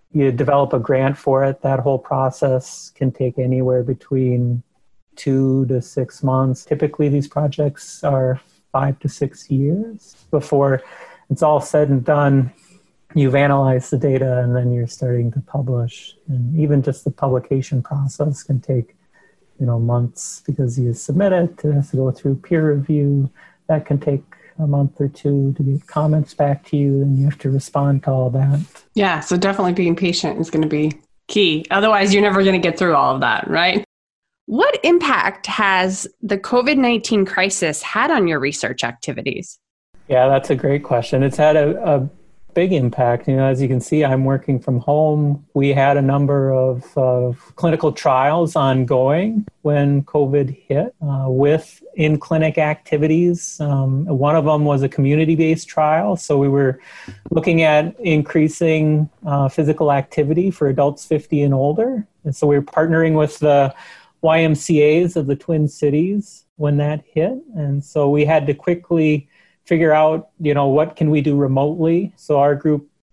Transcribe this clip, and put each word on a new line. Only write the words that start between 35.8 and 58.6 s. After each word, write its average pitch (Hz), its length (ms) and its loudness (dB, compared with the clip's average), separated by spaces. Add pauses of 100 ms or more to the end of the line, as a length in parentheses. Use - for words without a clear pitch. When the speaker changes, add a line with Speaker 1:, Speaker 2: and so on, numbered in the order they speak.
Speaker 2:
the 202 160 -2
covid 247 380 0
nineteen 233 480 0
crisis 185 580 -2
had 254 280 -2
on 226 180 2
your 156 120 -2
research 127 440 -6
activities? - 760 -10 (500)
Speaker 1:
Yeah, 131 200 4
that's 135 220 2
a - 40 0
great 139 300 -2
question. 127 380 -2
It's 135 140 -2
had 151 200 4
a, 156 380 0
a 139 160 -2 (440)
big 180 180 0
impact. 123 560 0
You 135 80 2
know, 135 120 2
as 131 120 0
you 139 80 0
can 123 120 0
see, 151 220 0
I'm 131 220 2
working 135 360 -2
from 127 180 -2
home. 147 760 0
We 139 220 2
had 139 240 2
a 139 40 0
number 139 480 2
of, 131 460 -2
of 127 600 -2
clinical 156 360 0
trials 151 640 0
ongoing 139 920 0 (140)
when 143 440 0
covid 139 520 0
hit, 165 460 -4
uh, 139 260 -4
with 143 540 0 (140)
in-clinic 156 600 0
activities. 156 1040 -2
Um, 139 460 0
one 147 300 0
of 156 80 2
them 151 200 2
was 143 180 0
a 139 60 0
community-based 156 800 0
trial. 160 480 0
So 147 220 -2
we 139 100 2
were 139 320 0 (500)
looking 165 320 2
at 156 360 2
increasing, 156 1120 0 (160)